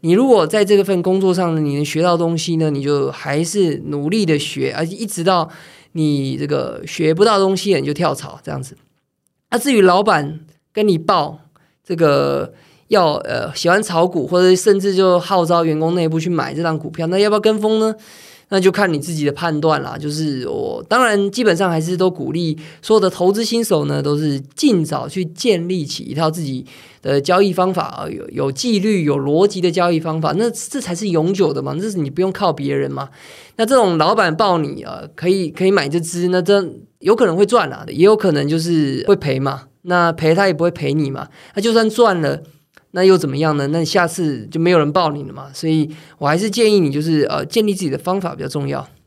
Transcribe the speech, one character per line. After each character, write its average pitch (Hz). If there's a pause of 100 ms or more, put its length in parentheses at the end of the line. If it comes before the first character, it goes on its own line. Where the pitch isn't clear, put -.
你 165
如 233
果 214
在 214
这 202
份 185
工 190
作 185
上 170
呢， 160
你 147
能 147
学 151
到 175
东 165
西 165
呢， 160
你 143
就 139
还 143
是 165
努 143
力 208
的 156
学， 139
而 151
一 196
直 202
到 165 (420)
你 139
这 147
个 131
学 160
不 185
到 214
东 190
西 190
了， 139
你 139
就 147
跳 147
槽 143
这 -
样 139
子。 135 (760)
那 247
至 277
于 208
老 185
板 156 (320)
跟 214
你 180
报 160 (440)
这 180
个 143 (340)
要， 175
呃， -
喜 -
欢 196
炒 175
股， 165
或 180
者 185
甚 196
至 196
就 185
号 180
召 170
员 156
工 165
内 165
部 160
去 165
买 143
这 156
档 160
股 156
票， 165
那 185
要 208
不 208
要 208
跟 214
风 220
呢？ 220 (580)
那 196
就 185
看 190
你 147
自 170
己 151
的 143
判 156
断 151
啦。 135
就 147
是 147
我， -
当 247
然 202
基 233
本 185
上 185
还 160
是 175
都 185
鼓 165
励 160 (240)
所 220
有 214
的 202
投 180
资 220
新 233
手 165
呢， 143
都 147
是 147 (160)
尽 208
早 139
去 185
建 175
立 180
起 -
一 -
套 156
自 165
己 131 (340)
的 139
交 180
易 196
方 185
法 165
啊， -
有， -
有 139
纪 208
律、 196
有 143
逻 147
辑 196
的 175
交 175
易 160
方 160
法， 156
那 226
这 -
才 180
是 190
永 165
久 180
的 143
嘛， 139
这 208
是 196
你 143
不 143
用 190
靠 185
别 143
人 139
嘛。 135 (460)
那 226
这 226
种 190
老 175
板 175
报 190
你， 143
呃， -
可 170
以， 185
可 -
以 190
买 165
这 165
只， 175
那 180
这 196 (380)
有 196
可 240
能 165
会 202
赚 202
啊， 147
也 156
有 208
可 196
能 143
就 160
是 156
会 202
赔 143
嘛。 135 (160)
那 175
赔 160
他 196
也 180
不 156
会 175
赔 143
你 147
嘛， 135 (260)
那 202
就 226
算 220
赚 214
了， 143 (480)
那 180
又 190
怎 165
么 135
样 156
呢？ 143
那 165
下 170
次 151
就 160
没 170
有 180
人 147
报 165
你 143
了 139
嘛。 135
所 160
以 156 (300)
我 143
还 156
是 208
建 214
议 208
你 156
就 143
是， 156
呃， 151
建 214
立 208
自 185
己 160
的 135
方 185
法 165
比 -
较 -
重 139
要。 139 (200)